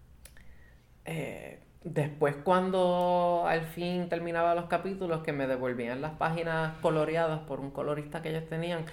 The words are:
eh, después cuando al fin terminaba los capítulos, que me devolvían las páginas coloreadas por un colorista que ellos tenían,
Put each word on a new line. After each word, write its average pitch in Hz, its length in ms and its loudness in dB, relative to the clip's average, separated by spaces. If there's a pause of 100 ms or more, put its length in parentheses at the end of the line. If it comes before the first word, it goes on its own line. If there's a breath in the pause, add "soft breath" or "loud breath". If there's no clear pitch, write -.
(1080 soft breath)
eh, 151 540 -8 (240)
después 147 600 0
cuando 180 1040 4
al 165 160 2
fin 175 460 -2
terminaba 170 460 2
los 175 120 -2
capítulos, 175 560 -2
que 156 100 -2
me 139 140 0
devolvían 127 560 -2
las 156 100 -6
páginas 160 720 0
coloreadas 156 580 2
por 139 200 -6
un 139 100 -6
colorista 147 520 -4
que 160 80 -6
ellos 160 180 -4
tenían, 165 440 -4